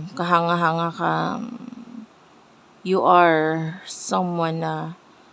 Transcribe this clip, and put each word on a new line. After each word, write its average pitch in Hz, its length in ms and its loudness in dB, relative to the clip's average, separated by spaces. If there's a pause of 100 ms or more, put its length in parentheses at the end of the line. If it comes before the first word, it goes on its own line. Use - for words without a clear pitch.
(160)
kahanga-hanga 170 800 2
ka. 170 180 0 (1700)
You 185 220 0
are 160 800 4
someone 170 800 -2
na 160 320 -6 (380)